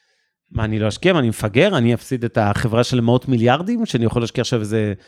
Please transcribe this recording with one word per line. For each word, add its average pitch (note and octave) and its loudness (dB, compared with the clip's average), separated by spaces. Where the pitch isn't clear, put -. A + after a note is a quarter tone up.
מה, A2+ -4
אני G#2+ -2
לא G#2+ 0
אשקיע? F#3+ 0
מה, E3 2
אני A#2+ 2
מפגר? B2+ 0
אני A#2+ 2
אפסיד A#2 -6
את A2+ -6
החברה G#2+ 0
של A#2+ -2
מאות A#2+ 2
מיליארדים, D3 0
שאני A#2 0
יכול A#2 0
להשקיע A#2 -4
עכשיו A#2 -2
איזה G#2 -2